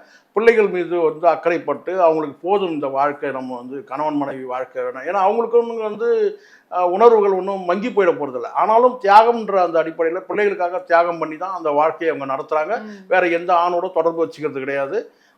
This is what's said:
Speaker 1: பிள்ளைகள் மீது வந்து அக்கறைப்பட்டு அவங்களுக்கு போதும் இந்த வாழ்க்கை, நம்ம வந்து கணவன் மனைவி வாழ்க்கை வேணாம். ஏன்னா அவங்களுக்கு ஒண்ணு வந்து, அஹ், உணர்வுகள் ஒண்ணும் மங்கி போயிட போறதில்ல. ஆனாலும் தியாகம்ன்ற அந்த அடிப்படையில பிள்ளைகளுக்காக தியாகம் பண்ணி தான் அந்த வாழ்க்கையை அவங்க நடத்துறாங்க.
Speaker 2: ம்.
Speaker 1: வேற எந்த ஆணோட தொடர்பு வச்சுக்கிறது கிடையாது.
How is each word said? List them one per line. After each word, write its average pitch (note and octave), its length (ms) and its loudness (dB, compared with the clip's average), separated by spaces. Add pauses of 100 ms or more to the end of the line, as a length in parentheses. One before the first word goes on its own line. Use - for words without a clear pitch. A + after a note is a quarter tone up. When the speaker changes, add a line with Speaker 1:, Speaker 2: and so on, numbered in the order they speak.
(340)
Speaker 1:
பிள்ளைகள் A3 340 4
மீது F3 320 -2
வந்து D#3+ 280 0
அக்கறைப்பட்டு D#3 680 0
அவங்களுக்கு D#3+ 520 0
போதும் F#3+ 220 0
இந்த D3 160 -4
வாழ்க்கை, C#3+ 440 -2
நம்ம C3 240 -8
வந்து B2+ 280 -12
கணவன் D3 340 -4
மனைவி C3+ 260 -6
வாழ்க்கை B2+ 400 -8
வேணாம். B2+ 220 -10
ஏன்னா F#3+ 160 -2
அவங்களுக்கு A#3 420 2
ஒண்ணு A#3 200 -8
வந்து, G#3+ 560 -2 (320)
அஹ், F3+ 180 0
உணர்வுகள் G#3 420 6
ஒண்ணும் F#3+ 320 -4
மங்கி G3+ 260 -2
போயிட F#3+ 220 4
போறதில்ல. C3 340 -6
ஆனாலும் A3 560 2
தியாகம்ன்ற G#3+ 540 4
அந்த E3+ 280 2
அடிப்படையில E3 360 -2
பிள்ளைகளுக்காக F3+ 640 -2
தியாகம் E3+ 360 2
பண்ணி D#3 180 -6
தான் F#3 160 -8
அந்த E3 160 -4
வாழ்க்கையை D#3 460 0
அவங்க C3+ 180 -6
நடத்துறாங்க. D#3 500 -4
Speaker 2:
ம். G#3+ 60 -14 (180)
Speaker 1:
வேற F3+ 200 2
எந்த E3+ 260 0
ஆணோட F3 380 0
தொடர்பு E3 340 0
வச்சுக்கிறது C#3+ 340 -8
கிடையாது. C#3 520 -6 (260)